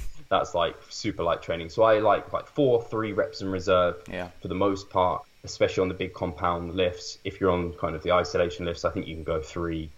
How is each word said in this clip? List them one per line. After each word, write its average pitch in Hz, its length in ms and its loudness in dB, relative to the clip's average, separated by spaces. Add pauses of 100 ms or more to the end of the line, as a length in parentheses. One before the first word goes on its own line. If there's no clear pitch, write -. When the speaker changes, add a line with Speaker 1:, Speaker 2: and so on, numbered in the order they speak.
(300)
Speaker 1:
That's, - 260 2
like, 85 200 0 (140)
super - 340 -6
light 82 180 0
training. 85 280 -6
So 113 140 2
I 110 160 8
like, 101 340 2
like, - 140 -6
four, 127 340 4
three 110 320 -4
reps 98 280 -2
in 98 100 -4
reserve 92 580 2
Speaker 2:
Yeah. 90 200 -6 (120)
Speaker 1:
for 98 60 -10
the 90 80 -4
most 98 340 0
part, 90 340 2 (200)
especially - 400 0
on 90 40 2
the 90 60 -2
big 90 200 -6
compound 87 600 -2
lifts. 90 500 -2
If - 160 -8
you're 95 120 4
on 87 220 0
kind 80 220 -4
of 80 80 -8
the 87 80 2
isolation 90 540 2
lifts, 85 200 -4
I 87 40 0
think 85 180 -4
you 80 80 -8
can 80 80 -10
go 80 180 -2
three, 80 560 -6